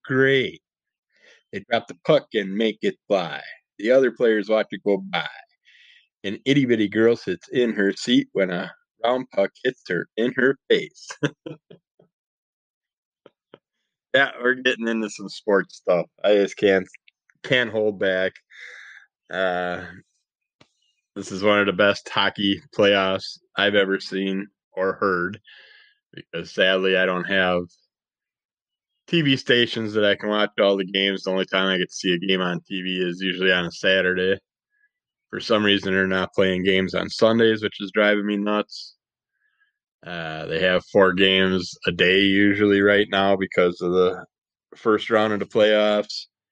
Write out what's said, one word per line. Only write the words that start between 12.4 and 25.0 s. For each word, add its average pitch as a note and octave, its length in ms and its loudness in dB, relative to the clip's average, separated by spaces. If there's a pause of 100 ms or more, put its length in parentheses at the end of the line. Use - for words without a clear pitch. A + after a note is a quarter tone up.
Yeah, C3+ 160 2 (120)
we're B2+ 120 2
getting B2+ 340 -4
into A2 220 -4
some G2 180 -14
sports - 480 -2
stuff. F2+ 300 0 (180)
I G#2 100 4
just G2 220 0
can't, F#2+ 300 2 (580)
can't B2 260 0
hold G#2+ 280 -2
back. F#2+ 340 -2 (1000)
Uh, F2+ 540 -4 (1300)
this G2 160 -12
is F#2+ 120 -8
one G#2 180 4
of G2+ 60 2
the G2 80 0
best G2+ 340 2
hockey G2 540 0 (120)
playoffs G2 640 0 (180)
I've G2+ 180 0
ever G2 260 2
seen G2 460 -4 (260)
or F#2+ 220 -2
heard, F#2+ 440 -2 (760)